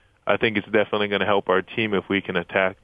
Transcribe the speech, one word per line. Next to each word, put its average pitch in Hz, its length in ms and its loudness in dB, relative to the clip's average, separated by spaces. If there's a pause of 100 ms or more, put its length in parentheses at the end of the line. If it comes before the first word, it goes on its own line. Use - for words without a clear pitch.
(260)
I 101 120 2
think 110 200 0
it's 98 100 -2
definitely 104 420 0
gonna 98 160 0
help 101 240 0
our 95 120 4
team 110 320 -4
if 92 140 0
we 98 140 0
can 92 160 -6
attack, 95 460 -2